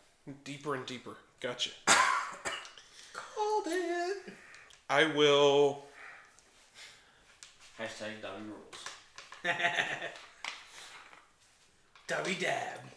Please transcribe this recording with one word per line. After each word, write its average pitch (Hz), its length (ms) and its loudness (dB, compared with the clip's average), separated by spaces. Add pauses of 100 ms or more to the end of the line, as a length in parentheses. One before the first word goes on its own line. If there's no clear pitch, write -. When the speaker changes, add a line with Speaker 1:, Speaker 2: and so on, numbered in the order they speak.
(440)
Speaker 1:
Deeper 143 320 -4
and 127 100 -6
deeper. 120 300 -12 (240)
Gotcha. 123 280 -4 (1400)
Speaker 2:
Called 427 540 -2
it. 349 680 -2 (560)
Speaker 1:
I 143 160 6 (100)
will 143 720 6 (1900)
Speaker 3:
Hashtag 110 440 -10
Dobby 101 240 -12
rules. - 1000 -16
Speaker 2:
<laughs> 170 140 0 (2500)
Dobby 165 340 -2
dab. - 380 -4 (180)